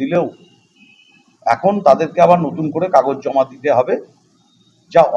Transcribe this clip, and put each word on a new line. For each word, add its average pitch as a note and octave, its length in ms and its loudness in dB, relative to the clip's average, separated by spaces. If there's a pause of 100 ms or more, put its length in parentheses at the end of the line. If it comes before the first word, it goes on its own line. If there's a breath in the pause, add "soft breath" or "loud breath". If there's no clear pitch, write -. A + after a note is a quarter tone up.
দিলেও D#3 260 -2 (1200)
এখন F3+ 340 0
তাদেরকে D#3+ 400 2
আবার F3 200 4
নতুন D#3 300 -6
করে E3 180 -6
কাগজ C3+ 340 0
জমা C3+ 220 -2
দিতে C3 280 -6
হবে, C3 220 0 (1000)
যা E3+ 100 6 (140)